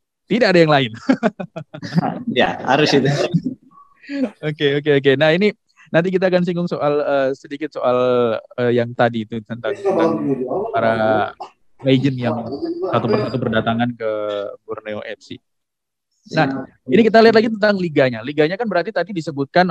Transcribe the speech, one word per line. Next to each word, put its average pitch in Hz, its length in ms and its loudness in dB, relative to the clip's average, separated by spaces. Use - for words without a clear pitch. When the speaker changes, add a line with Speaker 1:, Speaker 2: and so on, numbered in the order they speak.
Speaker 1:
Tidak 233 180 2
ada 180 140 6
yang 156 80 4
lain. 135 240 2
<laughs> - 1400 -4
Speaker 2:
Ya, 107 300 0
harus 143 320 2
itu. 139 160 4
Speaker 1:
Oke, 151 320 0
oke, 147 240 2
oke. 135 160 4
Nah, 156 160 4
ini 196 160 2
nanti 170 240 2
kita 185 160 2
akan 180 160 2
singgung 175 240 -2
soal, 147 320 0
eh, 135 320 0
sedikit 143 400 -10
soal, 127 240 0
eh, 120 160 2
yang 120 160 -2
tadi 117 320 0
itu 113 160 -10
tentang, 113 320 -8
tentang 165 400 0
para 113 240 0
legend 135 400 2
yang 117 160 -2
satu 120 160 0
persatu - 320 -2
berdatangan 113 560 0
ke 110 140 -4
Borneo 107 400 -10
F 107 180 -12
C. - 220 -18
Nah, 135 320 0
ini 190 160 4
kita 220 160 4
lihat 226 160 8
lagi 226 160 4
tentang 208 320 0
liganya. 139 400 0
Liganya 151 400 -2
kan 240 80 -4
berarti 175 240 -2
tadi 175 160 -4
disebutkan 165 600 -2